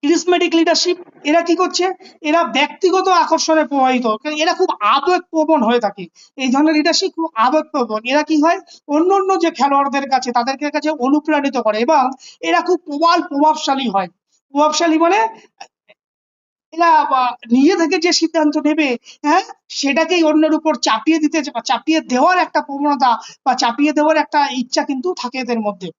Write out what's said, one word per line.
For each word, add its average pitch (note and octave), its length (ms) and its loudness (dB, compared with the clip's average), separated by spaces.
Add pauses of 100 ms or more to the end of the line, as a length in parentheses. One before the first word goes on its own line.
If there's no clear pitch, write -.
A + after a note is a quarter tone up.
ক্যারিজম্যাটিক E4+ 520 0
লিডারশিপ, E4+ 420 0 (260)
এরা D#4 180 2
কি E4+ 140 0
করছে? F4+ 380 -2 (280)
এরা D#4+ 220 0
ব্যক্তিগত E4 640 -2
আকর্ষণে D#4+ 580 2
প্রভাবিত, B3+ 420 0 (180)
এরা D4+ 280 -2
খুব F4+ 140 0 (120)
আবেগপ্রবণ D#4 840 0
হয়ে A#3+ 160 2
থাকে। G3+ 280 -6 (280)
এই C4 140 -4
ধরনের D4+ 240 2
লিডারশিপ D#4 420 0
খুব D#4+ 200 -6
আবেগপ্রবণ। C#4 680 0
এরা C#4 200 0
কি D4+ 180 0
হয়? F4 180 2 (280)
অন্যান্য F#4+ 520 0
যে E4 120 0
খেলোয়াড়দের C#4 580 0
কাছে, B3+ 220 -2
তাদেরকে C4 400 -2
কাছে D4 180 -2
অনুপ্রাণিত C#4+ 680 -2
করে G#3+ 220 -2
এবং C4 300 2 (320)
এরা E4+ 200 0
খুব F4 240 0
প্রবল E4 360 2
প্রভাবশালী C#4+ 680 0
হয়। F#3+ 180 -2 (440)
প্রভাবশালী D4+ 460 2
মানে F#4+ 300 2 (1400)
এরা, E4 200 2
আহ, C4 420 2 (180)
নিজে C#4 240 4
থেকে E4+ 220 0
যে E4 160 0
সিদ্ধান্ত D#4 440 0
নেবে, D4 400 -2 (260)
হ্যাঁ, D#4 180 2 (280)
সেটাকেই D#4+ 540 0
অন্যের D#4 300 2
উপর D#4 220 0
চাপিয়ে C#4+ 440 0
দিতে, D#4 220 -2 (240)
চাপিয়ে D4+ 360 0
দেওয়ার B3+ 360 2
একটা D#4+ 240 0
প্রবণতা C#4+ 560 0 (280)
বা B3+ 80 0
চাপিয়ে B3+ 400 0
দেওয়ার D4+ 240 2
একটা D4 340 0
ইচ্ছা B3+ 320 -4
কিন্তু C#4+ 300 -4
থাকে B3 240 -8
এদের A#3+ 220 -4
মধ্যে। G3 380 -6